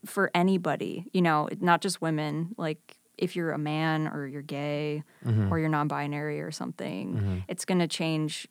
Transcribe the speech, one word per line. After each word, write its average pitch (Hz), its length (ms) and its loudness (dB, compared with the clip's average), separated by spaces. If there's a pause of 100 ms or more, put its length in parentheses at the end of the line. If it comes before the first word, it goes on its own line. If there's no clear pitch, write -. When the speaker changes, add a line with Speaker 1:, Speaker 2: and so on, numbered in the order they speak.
Speaker 1:
for 196 280 0
anybody, 175 760 2
you 185 100 2
know, 156 260 4 (120)
not 170 220 6
just - 180 -4
women. 160 560 -2
Like, 156 400 -6 (220)
if 180 180 -2
you're 165 160 0
a 147 60 -2
man 156 500 0
or 143 180 -6
you're 139 160 -8
gay 147 600 -4 (200)
Speaker 2:
Mm-hmm. 107 280 4
Speaker 1:
or 165 60 2
you're 156 100 2
non-binary 147 720 -2
or 156 100 -6
something, - 680 -6
Speaker 2:
Mm-hmm. 98 220 0 (100)
Speaker 1:
it's 180 160 -6
gonna 175 220 2
change 156 640 -2